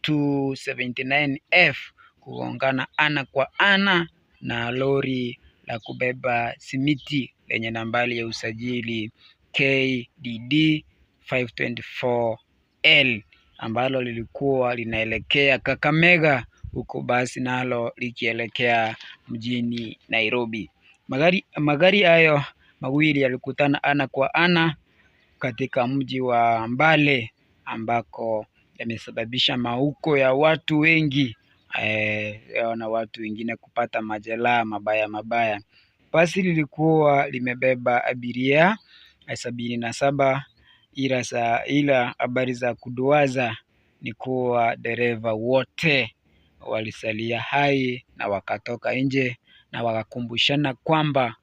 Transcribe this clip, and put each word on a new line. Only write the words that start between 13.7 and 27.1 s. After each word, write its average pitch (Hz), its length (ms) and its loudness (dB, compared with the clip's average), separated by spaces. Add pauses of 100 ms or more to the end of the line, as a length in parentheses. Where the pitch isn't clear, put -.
lilikuwa 123 720 -2
linaelekea 113 840 -2
Kakamega, 156 880 2 (260)
huku 139 300 -8
basi 123 380 -2
nalo 127 560 -4
likielekea 117 1000 -2 (320)
mjini 117 680 -4 (100)
Nairobi. 110 640 -2 (380)
Magari, 165 360 2 (120)
magari 156 460 4
hayo 160 420 6 (360)
mawili 147 400 2
yalikutana 135 600 0
ana 143 240 2
kwa - 280 -2
ana 165 420 4 (640)
katika 127 480 -2
mji 131 340 -2
wa 117 480 2
Mbale, 143 640 4 (340)